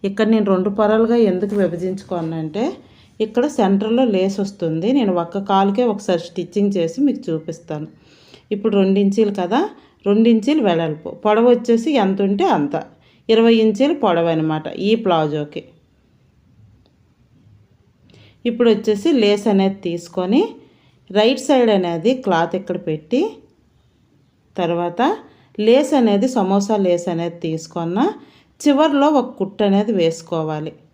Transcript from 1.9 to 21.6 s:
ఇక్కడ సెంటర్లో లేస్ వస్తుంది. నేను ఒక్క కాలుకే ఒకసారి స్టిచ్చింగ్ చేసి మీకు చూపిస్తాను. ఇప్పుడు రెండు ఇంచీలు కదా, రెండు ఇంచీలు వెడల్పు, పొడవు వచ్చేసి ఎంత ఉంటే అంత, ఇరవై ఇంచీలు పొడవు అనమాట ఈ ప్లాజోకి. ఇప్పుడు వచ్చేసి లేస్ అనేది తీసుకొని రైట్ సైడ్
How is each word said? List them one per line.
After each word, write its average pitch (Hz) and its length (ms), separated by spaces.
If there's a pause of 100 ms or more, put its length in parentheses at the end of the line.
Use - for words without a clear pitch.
ఇక్కడ 240 200 (140)
సెంటర్లో 214 440 (120)
లేస్ 190 280
వస్తుంది. 165 540
నేను 202 160 (100)
ఒక్క 196 280
కాలుకే 196 420
ఒకసారి 180 360
స్టిచ్చింగ్ 202 480
చేసి 165 200 (100)
మీకు - 200
చూపిస్తాను. 160 600 (680)
ఇప్పుడు 208 260
రెండు 190 240
ఇంచీలు 202 340
కదా, 190 220 (480)
రెండు 226 240
ఇంచీలు 240 340
వెడల్పు, 165 420 (140)
పొడవు 220 320
వచ్చేసి 233 360 (120)
ఎంత 190 240
ఉంటే 202 200 (100)
అంత, 147 180 (580)
ఇరవై 226 200 (100)
ఇంచీలు 247 400
పొడవు 170 300
అనమాట 156 320 (220)
ఈ 214 40 (140)
ప్లాజోకి. 156 580 (2750)
ఇప్పుడు 233 240
వచ్చేసి 214 380 (120)
లేస్ 202 300
అనేది 190 340
తీసుకొని 185 560 (760)
రైట్ 233 280
సైడ్ 247 300